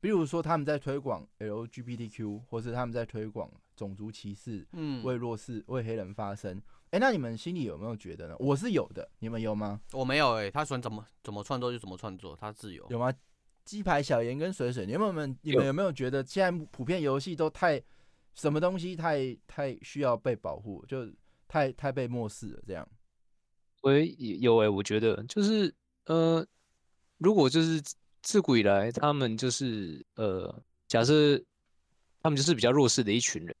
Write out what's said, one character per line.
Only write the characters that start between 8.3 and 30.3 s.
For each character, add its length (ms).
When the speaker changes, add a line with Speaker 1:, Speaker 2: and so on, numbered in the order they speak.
Speaker 1:
我 160
是 160
有 240
的， 140
你 100
们 120
有 140
吗？ 260
Speaker 2:
我 120
没 140
有 160
欸， 160
他 140
喜 60
欢 100
怎 120
么， 120
怎 100
么 80
创 180
作 120
就 60
怎 100
么 80
创 220
作， 180
他 160
自 220
由。 160
Speaker 1:
有 80
吗？ 140
鸡 180
排 200
小 200
严 140
跟 160
水 200
水， 120
你 80
有 60
没 60
有， 220
你 120
们 120
有 60
没 80
有 120
觉 180
得 140
现 180
在 300
普 120
遍 160
游 200
戏 160
都 120
太， 280
Speaker 2:
有。 60
Speaker 1:
什 180
么 60
东 180
西 200
太， 400
太 360
需 180
要 160
被 180
保 220
护， 300
就 220
太， 260
太 200
被 160
漠 200
视 200
了 180
这 80
样？ 120
Speaker 3:
我 100
也 460
有 180
欸， 120
我 140
觉 160
得 260
就 180
是， 300
呃， 380
如 140
果 160
就 140
是 180
自 180
古 160
以 60
来 280
他 220
们 240
就 120
是， 560
呃， 460